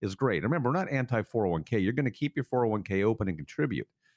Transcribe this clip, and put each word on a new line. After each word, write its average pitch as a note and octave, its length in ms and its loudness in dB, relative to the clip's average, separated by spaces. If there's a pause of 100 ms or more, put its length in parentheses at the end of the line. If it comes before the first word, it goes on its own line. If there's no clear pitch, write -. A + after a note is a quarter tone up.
is F#2+ 120 -2
great. G2 300 0
Remember, C3 240 0
we're C#3+ 80 0
not F#3 160 -2
anti B2 300 0
four G#2+ 240 -2
oh F2+ 40 2
one D#2+ 140 0
K. A#2 160 0
You're G2 140 2
gonna C3+ 180 0
keep - 240 -4
your C3 80 -2
four B2 200 0
oh A2+ 40 2
one G#2+ 160 0
K G2 180 0
open G#2+ 240 2
and F2+ 100 -2
contribute. E2 520 -4 (280)